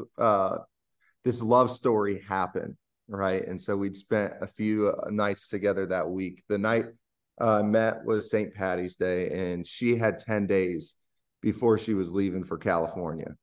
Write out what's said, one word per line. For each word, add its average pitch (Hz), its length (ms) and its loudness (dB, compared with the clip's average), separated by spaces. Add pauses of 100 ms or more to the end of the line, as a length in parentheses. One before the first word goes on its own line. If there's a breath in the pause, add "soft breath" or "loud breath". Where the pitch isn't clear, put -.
(180)
uh, 98 400 2 (640)
this 120 180 0
love 120 280 6
story 104 500 0
happen, 95 560 -4 (320)
right? 98 380 0
And 92 140 -8
so 101 160 -4
we'd 98 200 -4
spent 104 460 0
a 101 40 -8
few, 107 420 0
uh, - 220 -2
nights 104 380 -2
together 98 380 0
that 87 240 -2
week. 92 380 -6
The 104 100 0
night, 110 280 2 (540)
uh, 110 200 4
I - 20 2
met 110 420 2
was 110 260 -2
Saint 107 240 0
Patty's 90 420 -4
Day, 90 560 -2
and 87 140 -6
she 120 300 0
had 110 240 0
ten 104 260 -2
days 90 480 0 (460)
before 110 380 2
she 107 160 -2
was 90 180 -2
leaving 92 320 -2
for 87 140 -6
California. 82 840 -2